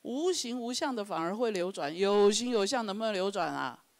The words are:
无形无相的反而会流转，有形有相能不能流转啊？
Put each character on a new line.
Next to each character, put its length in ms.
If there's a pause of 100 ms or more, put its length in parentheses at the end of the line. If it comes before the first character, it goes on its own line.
无 280
形 300
无 120
相 220
的 100
反 140
而 160
会 160
流 220
转， 200
有 380
形 200
有 140
相 220
能 100
不 60
能 100
流 160
转 240
啊？ 300 (180)